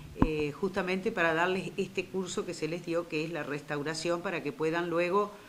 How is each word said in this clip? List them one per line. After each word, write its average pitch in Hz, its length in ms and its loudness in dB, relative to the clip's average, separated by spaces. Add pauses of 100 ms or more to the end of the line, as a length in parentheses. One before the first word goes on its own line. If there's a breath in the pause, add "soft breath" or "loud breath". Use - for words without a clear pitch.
(240 loud breath)
eh, 151 280 2
justamente 190 600 0
para 165 220 4
darles 175 440 2
este 185 280 -2
curso 185 400 -4
que 180 80 -4
se 156 140 -4
les 170 180 -4
dio, 170 220 0
que 156 180 -2
es 160 60 -6
la 156 100 -2
restauración, 151 800 -2
para 175 220 -2
que 143 80 -2
puedan 165 400 0
luego 180 420 2 (160 loud breath)